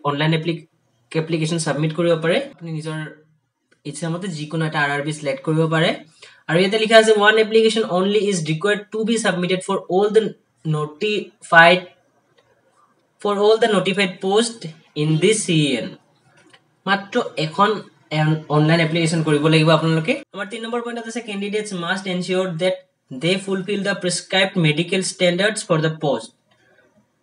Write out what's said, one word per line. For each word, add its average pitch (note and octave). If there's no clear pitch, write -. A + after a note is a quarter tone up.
অনলাইন D3
এপ্লি-, D#3+
এপ্লিকেশ্যন D#3+
ছাবমিট D#3
কৰিব E3+
পাৰে। E3+
আপুনি E3
নিজৰ D#3
ইচ্ছামতে E3+
যিকোনো D#3
এটা D#3
আৰ C#3+
আৰ C#3+
বি D3+
ছিলেক্ট C#3
কৰিব D#3+
পাৰে। E3
আৰু D#3+
ইয়াতে G3
লিখা A3
আছে, A3
"ওৱান G#3
এপ্লিকেশ্যন A3
অনলি G3
ইজ G3
ৰিকুৱাৰ্ড G3
টু A3
বি A3+
ছাবমিটেড F3+
ফৰ G3
অল G3
দ্য A3
নটিফাইড, F3
ফৰ G3+
অল G#3
দ্য A#3
নটিফাইড F#3
পোষ্ট G3+
ইন D3+
দিছ G3
চি E3+
ই C3+
এন।" -
মাত্ৰ G3
এখন F3
এন-, D#3
অনলাইন D#3
এপ্লিকেশ্যন E3
কৰিব D3
লাগিব D#3+
আপোনালোকে। D#3+
আমাৰ G3
তিনি A3+
নম্বৰ A#3
পইণ্টত A#3
আছে, A#3
"কেণ্ডিডেটছ G#3
মাষ্ট F#3
এনচিয়ৰ F#3
ডেট F#3
দে D#3
ফুলফিল G3
দ্য G3
প্ৰিছক্ৰাইবড F#3+
মেডিকেল E3
ষ্টেণ্ডাৰ্ডছ F3+
ফৰ D#3+
দ্য D#3
পোষ্ট।" C3